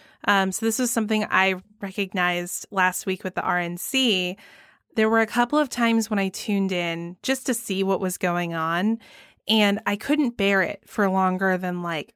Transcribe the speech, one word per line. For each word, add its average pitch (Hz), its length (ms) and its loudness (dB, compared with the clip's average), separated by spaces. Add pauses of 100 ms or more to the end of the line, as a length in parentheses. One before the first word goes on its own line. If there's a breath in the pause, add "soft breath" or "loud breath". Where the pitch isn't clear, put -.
(260 loud breath)
Um, 190 240 4
so 180 140 -4
this 220 140 0
was 247 120 0
something 214 400 0
I 190 260 2 (260)
recognized 180 880 -2
last 185 340 0
week 185 180 -4
with 185 120 -6
the 175 80 -4
R 180 160 0
N 175 180 -4
C. 196 640 0 (580 loud breath)
There 220 140 4
were 226 100 4
a 220 60 2
couple 240 320 0
of 294 100 2
times 226 400 0
when 208 100 0
I 196 120 0
tuned 196 420 -2
in 170 500 -4
just 262 240 -2
to 254 80 0
see 196 280 -2
what 190 180 0
was 180 160 -2
going 175 380 -2
on, 170 440 0 (480 loud breath)
and 208 380 2
I 202 120 -2
couldn't 277 420 0
bear 196 240 2
it 143 240 -6
for 202 240 0
longer 185 480 2
than, 180 240 -4
like, 165 340 -6